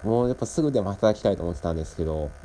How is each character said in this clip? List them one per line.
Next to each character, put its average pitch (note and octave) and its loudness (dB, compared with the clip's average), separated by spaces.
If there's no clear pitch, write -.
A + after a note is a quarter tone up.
も A#2 4
う - 2
や C3 0
っ - -4
ぱ A#2+ -4
す - -2
ぐ D3 2
で B2+ 2
も G2 -2
働 G#2+ 4
き - -18
た G#2 4
い F#2+ 2
と E2 -6
思 E2+ -2
っ E2 -4
て - -12
た E2+ -2
ん - -2
で D#2+ -2
す - -10
け E2 -2
ど D#2 -4